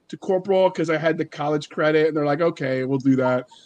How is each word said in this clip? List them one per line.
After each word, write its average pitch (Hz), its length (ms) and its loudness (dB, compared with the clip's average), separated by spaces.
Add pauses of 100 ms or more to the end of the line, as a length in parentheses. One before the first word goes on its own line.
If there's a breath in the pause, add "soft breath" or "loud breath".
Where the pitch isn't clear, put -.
to - 100 -14
corporal 190 520 0
'cause 165 200 -4
I 160 60 2
had 160 220 0
the 160 60 -4
college 151 440 -4
credit, 156 400 2
and 156 80 -4
they're 147 100 0
like, 143 140 0
"Okay, 135 440 0
we'll 135 140 -2
do 131 180 2
that." 127 300 0 (200 soft breath)